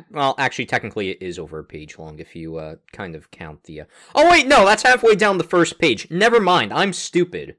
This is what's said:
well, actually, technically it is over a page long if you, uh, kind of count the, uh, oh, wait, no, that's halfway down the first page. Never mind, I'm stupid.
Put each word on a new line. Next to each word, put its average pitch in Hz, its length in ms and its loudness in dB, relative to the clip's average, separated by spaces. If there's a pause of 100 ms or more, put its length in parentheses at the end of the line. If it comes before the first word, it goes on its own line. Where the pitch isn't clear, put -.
(100)
well, 139 280 -2
actually, 131 280 -4
technically 107 440 -6
it - 120 -10
is 87 160 -10
over 78 220 -12
a 76 40 -18
page 76 340 -18
long 78 220 -18
if - 160 -20
you, 80 200 -12
uh, 78 200 -12 (160)
kind 92 240 -14
of 76 160 -20
count 78 320 -20
the, 76 180 -18
uh, - 20 -20 (320)
oh, 302 140 6
wait, 320 180 4
no, 262 160 6
that's 208 200 4
halfway 254 320 4
down 196 220 0
the 165 60 -4
first 175 360 0
page. 135 300 0
Never 220 300 2
mind, 165 320 0
I'm 175 200 -2
stupid. - 680 -4